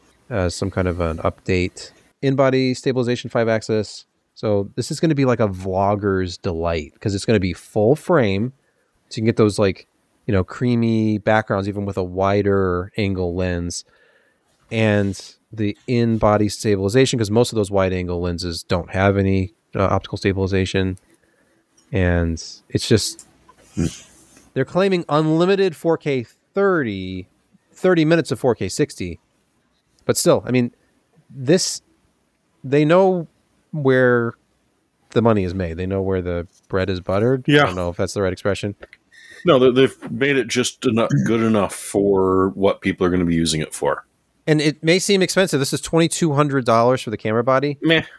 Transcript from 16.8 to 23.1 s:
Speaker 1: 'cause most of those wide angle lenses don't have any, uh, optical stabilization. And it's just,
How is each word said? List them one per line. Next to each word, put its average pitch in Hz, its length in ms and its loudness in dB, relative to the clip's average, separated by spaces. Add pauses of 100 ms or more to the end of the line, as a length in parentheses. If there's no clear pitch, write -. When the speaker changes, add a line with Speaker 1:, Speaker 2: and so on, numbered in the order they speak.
Speaker 1:
'cause 104 140 -2
most 117 220 2
of - 20 -8
those 104 160 0
wide 95 220 2
angle 87 260 -4
lenses 87 440 -6
don't 87 280 -4
have 98 240 2
any, 98 380 0 (220)
uh, 104 80 0
optical 98 340 -2
stabilization. 95 800 -2 (960)
And 87 500 0 (240)
it's - 220 -4
just, - 360 0 (1300)